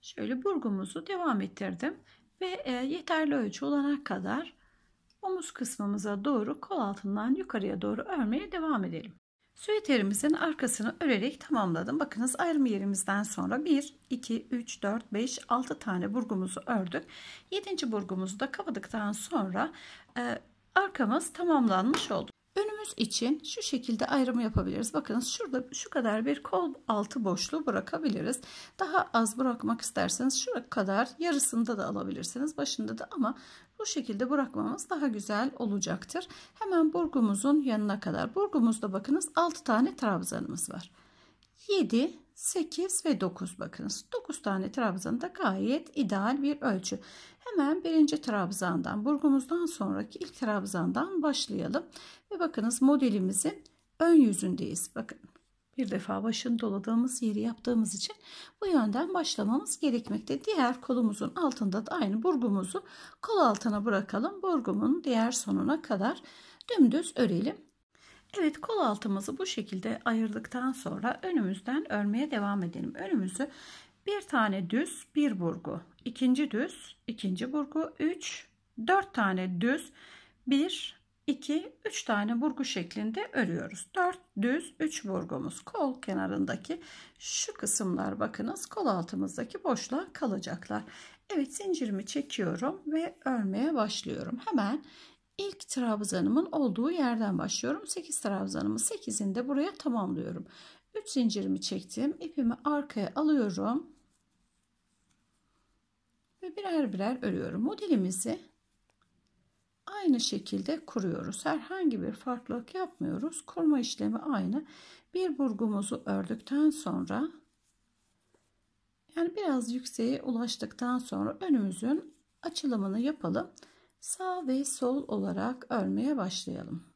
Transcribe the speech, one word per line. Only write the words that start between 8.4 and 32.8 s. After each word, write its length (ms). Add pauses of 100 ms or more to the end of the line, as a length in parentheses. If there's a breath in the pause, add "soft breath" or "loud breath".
devam 320
edelim. 300 (400)
Süveterimizin 760
arkasını 680
örerek 400
tamamladım. 600
Bakınız 380
ayrım 280
yerimizden 560
sonra 420
bir, 300 (160)
iki, 400
üç, 320
dört, 300
beş, 260 (100)
altı 300
tane 360
burgumuzu 520
ördük. 380 (460 loud breath)
Yedinci 420
burgumuzu 480
da 120
kapadıktan 600
sonra, 600 (460 loud breath)
e, 240 (320)
arkamız 580
tamamlanmış 800
oldu. 200 (260)
Önümüz 400
için 480
şu 180
şekilde 440
ayrımı 360
yapabiliriz. 520
Bakınız 340
şurada 440
şu 180
kadar 360
bir 160
kol 320 (140)
altı 360
boşluğu 420
bırakabiliriz. 720 (380 loud breath)
Daha 340
az 260
bırakmak 420
isterseniz 600
şu 100 (200)
kadar 380 (100)
yarısında 600
da 80
alabilirsiniz, 680
başında 420